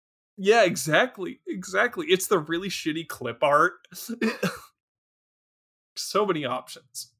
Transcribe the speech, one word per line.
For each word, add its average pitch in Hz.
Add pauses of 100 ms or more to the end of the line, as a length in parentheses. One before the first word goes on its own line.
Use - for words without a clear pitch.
(380)
Yeah, 208
exactly. 175
Exactly. 196
It's 185
the 202
really 170
shitty 160
clip 117
art. 151 (340)
<laughs> 226 (1700)
So -
many 160
options. -